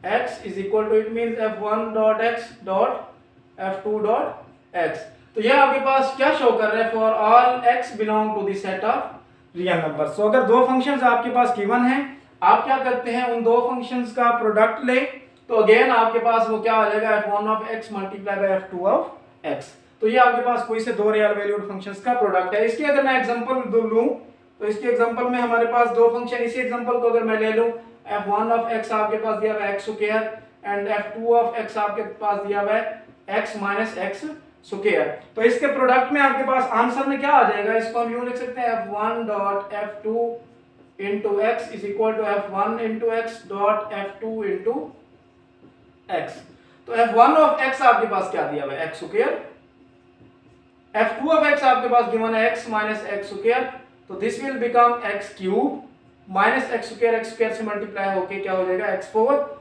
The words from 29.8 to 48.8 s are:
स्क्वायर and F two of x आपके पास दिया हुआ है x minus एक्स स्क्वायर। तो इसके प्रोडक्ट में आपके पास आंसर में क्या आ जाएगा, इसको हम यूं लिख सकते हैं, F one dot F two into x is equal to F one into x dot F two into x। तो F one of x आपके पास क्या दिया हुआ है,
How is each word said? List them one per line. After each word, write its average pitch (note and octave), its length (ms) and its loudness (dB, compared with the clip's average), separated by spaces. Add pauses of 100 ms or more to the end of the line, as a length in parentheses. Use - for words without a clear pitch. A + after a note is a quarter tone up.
स्क्वायर G#3+ 380 -2 (480)
and G3+ 220 -4
F G#3 240 -4
two A#3 240 2
of A#3 200 -2
x - 180 -8
आपके G#3 240 -2 (200)
पास G#3 240 0
दिया G3+ 140 -2
हुआ G#3 120 0
है - 320 -4 (300)
x - 240 -4
minus G3+ 400 -4
एक्स F#3+ 260 -8 (460)
स्क्वायर। - 500 -2 (160)
तो A3 60 -2
इसके B3 240 4
प्रोडक्ट B3+ 460 2
में C#4+ 80 2
आपके C4+ 240 2
पास B3+ 280 0
आंसर B3 340 0
में C#4 140 -2
क्या C#4+ 100 0
आ C4+ 200 8
जाएगा, G#3 240 -2
इसको A3+ 260 -2
हम A#3 120 -2
यूं B3 140 -6
लिख B3 100 -6
सकते B3 240 -8
हैं, A#3 120 0
F G#3 240 -6
one A3+ 320 -2
dot G3 540 -4
F G#3 100 -8 (140)
two A#3 180 0 (840)
into G#3 260 -2 (140)
x - 260 -6
is G3+ 140 -10
equal A3 280 -2
to G#3+ 140 -2
F G3+ 240 -4
one A3 180 0 (140)
into A3+ 320 -2
x - 180 -10 (140)
dot G#3+ 480 0
F G3 100 -8 (140)
two A3 100 -6 (160)
into G3+ 240 -2 (1300)
x। - 340 -6 (460)
तो A#3 80 -4 (100)
F A3 140 -4
one D4+ 240 8
of D4+ 240 2
x C4 140 -2
आपके A#3 260 6
पास F#3 220 -2
क्या - 200 -2
दिया C#3+ 140 -4
हुआ C#3 100 -6
है, E3 120 -6